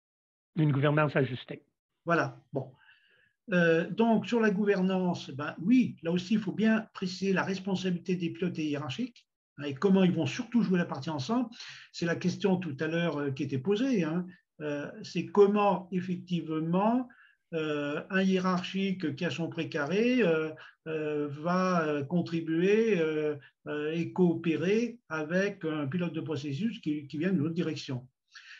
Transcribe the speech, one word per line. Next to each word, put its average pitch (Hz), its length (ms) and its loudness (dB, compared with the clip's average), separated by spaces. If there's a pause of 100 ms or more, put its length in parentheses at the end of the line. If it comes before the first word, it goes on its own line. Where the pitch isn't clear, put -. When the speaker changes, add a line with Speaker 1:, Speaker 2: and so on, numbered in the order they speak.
(560)
Speaker 1:
Une 151 160 4
gouvernance 147 440 2
ajustée. 127 480 -2 (420)
Speaker 2:
Voilà, 151 360 0 (120)
bon. - 200 -6 (800)
Euh, 170 360 4
donc, 226 380 2
sur 233 120 2
la 214 120 4
gouvernance, 185 760 2
ben, 147 300 -6
oui, 226 440 4
là 165 80 -2
aussi, 180 220 0
il 214 60 4
faut 175 120 -4
bien 220 300 2 (120)
préciser 190 400 -2
la 156 100 2
responsabilité 185 720 -2
des 170 140 -2
pilotes - 300 -4
et 156 80 -2
hiérarchiques, 147 580 -6 (320)
hein, 143 60 -10
et 147 100 -4
comment 190 300 6
ils 170 80 6
vont 151 140 0
surtout 233 360 0
jouer 180 160 2
la 175 80 2
partie 151 240 -6
ensemble. 220 400 -2 (420)
C'est - 140 -4
la 165 100 2
question 185 420 0
tout 160 220 -4
à 156 80 -2
l'heure, 165 300 0
euh, 143 140 -2
qui 139 120 -4
était 135 160 -2
posée, 208 440 2
hein. 170 220 -2 (340)
Euh, 147 320 -6 (120)
c'est - 240 -4
comment, 202 640 4
effectivement, 180 1160 -2 (460)
euh, 151 560 -4
un 190 120 2
hiérarchique 185 920 0
qui 180 80 -6
a 165 60 0
son 147 200 -4
précaré, 170 720 0
euh, 160 300 2 (360)
euh, 151 420 -4
va, 175 540 0
euh, 147 200 -2
contribuer, 170 960 2
euh, 151 380 0 (300)
euh, 151 260 -4
et 165 180 -4
coopérer 180 880 2 (100)
avec 170 540 -2
un 156 240 -2
pilote 170 260 -2
de 156 80 -4
processus 151 580 -4
qui, 151 280 -6
qui 151 100 -10
vient 180 140 0
d'une 160 100 2
autre 165 120 -2
direction. 151 560 -6 (500)